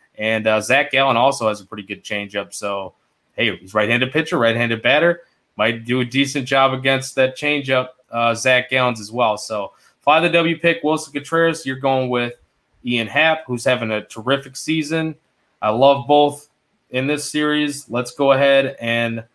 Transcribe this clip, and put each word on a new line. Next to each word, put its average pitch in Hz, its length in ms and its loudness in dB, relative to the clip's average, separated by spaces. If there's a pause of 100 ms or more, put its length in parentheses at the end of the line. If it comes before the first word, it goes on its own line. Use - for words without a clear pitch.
(160)
And, 110 320 -2
uh, 110 120 4
Zach 131 300 0
Gallen 131 260 2
also 127 320 2
has 107 120 -4
a 95 60 -20
pretty 107 180 -12
good 98 180 -12
changeup. 101 500 -6
So, 98 420 -6 (400)
hey, 110 220 -2
he's 92 160 -20
right-handed 117 400 0
pitcher, 160 240 -2
right-handed 117 460 0
batter. 156 400 2 (340)
Might 117 280 0
do 123 160 0
a 123 40 0
decent 131 440 -2
job 135 240 4
against 131 420 -2
that 131 220 2
changeup, 131 540 -2 (200)
uh, 117 240 0
Zach 127 360 2
Gallen's 123 300 0
as 104 120 -16
well. 113 260 0
So 104 340 -8 (280)
fly 156 180 4
the 170 100 2
W 170 300 0
pick, 170 240 0
Wilson 151 300 -2
Contreras. 160 520 -2
You're 131 120 -6
going 131 340 0
with 120 240 -2 (500)
Ian 120 220 -2
Happ, 156 400 0
who's 123 180 -6
having 117 280 0
a 107 120 -4
terrific 131 520 -4
season. 160 580 -4 (480)
I 107 80 0
love 131 380 4
both 147 400 2 (420)
in 131 160 -4
this 143 240 -4
series. 151 580 -2
Let's 120 220 -6
go 139 220 4
ahead 135 480 4
and 117 420 -2 (120)